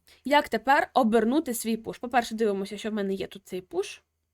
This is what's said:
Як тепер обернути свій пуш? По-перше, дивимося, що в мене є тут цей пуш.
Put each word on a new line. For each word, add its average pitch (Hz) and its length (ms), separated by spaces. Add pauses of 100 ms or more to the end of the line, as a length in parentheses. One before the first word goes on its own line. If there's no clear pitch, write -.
(260)
Як 285 240
тепер 269 440
обернути 233 600
свій 226 240
пуш? 226 200
По-перше, 240 380
дивимося, 202 420
що 214 120
в 208 40
мене 196 200
є 185 140
тут - 200
цей 180 140
пуш. - 400 (320)